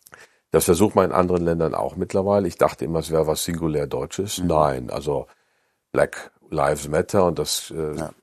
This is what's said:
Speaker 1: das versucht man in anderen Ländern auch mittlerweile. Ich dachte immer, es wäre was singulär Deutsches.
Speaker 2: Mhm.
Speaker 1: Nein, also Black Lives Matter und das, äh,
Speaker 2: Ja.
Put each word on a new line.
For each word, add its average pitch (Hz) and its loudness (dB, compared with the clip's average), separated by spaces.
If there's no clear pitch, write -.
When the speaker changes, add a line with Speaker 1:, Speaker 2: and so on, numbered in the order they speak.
Speaker 1:
das - 4
versucht 95 4
man 95 6
in 76 -2
anderen 90 2
Ländern 82 0
auch - -4
mittlerweile. 98 0
Ich 87 -6
dachte - 2
immer, 82 -2
es 78 -6
wäre 80 2
was 76 -2
singulär 80 -2
Deutsches. 73 -6
Speaker 2:
Mhm. 90 -2
Speaker 1:
Nein, 73 2
also 71 -4
Black - -2
Lives 73 -2
Matter 87 2
und 80 0
das, - -6
äh, 76 -6
Speaker 2:
Ja. 78 -8